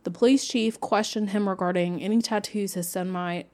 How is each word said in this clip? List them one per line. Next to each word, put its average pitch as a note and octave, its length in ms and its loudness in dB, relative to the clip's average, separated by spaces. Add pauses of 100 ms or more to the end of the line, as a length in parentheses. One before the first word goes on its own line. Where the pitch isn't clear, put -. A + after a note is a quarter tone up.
The - 60 -4
police B3+ 360 4
chief A3+ 340 0
questioned G#3+ 500 0
him G3+ 180 0
regarding F3 520 0
any G#3+ 220 2
tattoos G#3 520 -4
his F3 140 -4
son F#3 220 -4
might F3+ 440 -4